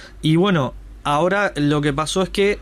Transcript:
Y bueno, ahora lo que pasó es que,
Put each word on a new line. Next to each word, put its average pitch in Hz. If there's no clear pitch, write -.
Y 156
bueno, 170
ahora 180
lo 147
que 147
pasó 156
es 180
que, 202